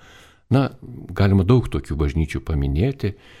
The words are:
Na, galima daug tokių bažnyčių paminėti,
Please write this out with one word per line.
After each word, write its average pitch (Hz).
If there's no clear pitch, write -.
Na, 139
galima 98
daug 120
tokių 71
bažnyčių 76
paminėti, 78